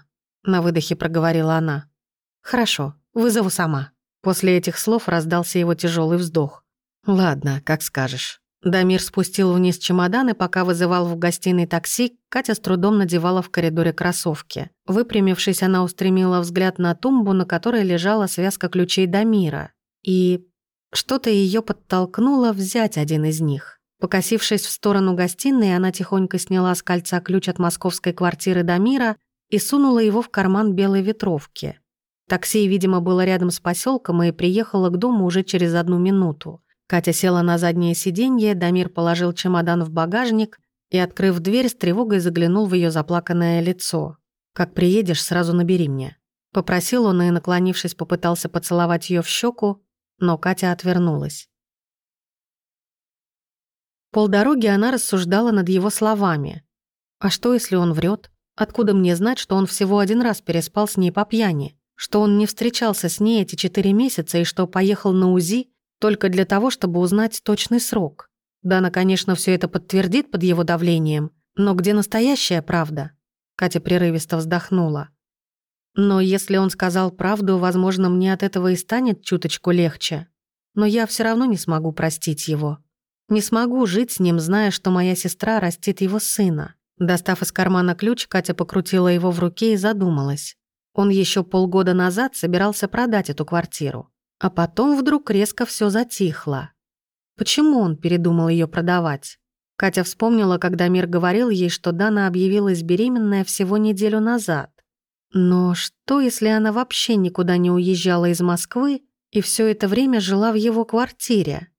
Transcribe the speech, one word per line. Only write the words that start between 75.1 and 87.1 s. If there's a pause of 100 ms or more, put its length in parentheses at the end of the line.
"Но
если
он
сказал
правду,
возможно,
мне
от
этого
и
станет
чуточку
легче. (440)
Но
я
всё
равно
не
смогу
простить
его. (480)
Не
смогу
жить
с
ним,
зная,
что
моя
сестра
растит
его
сына". (220)
Достав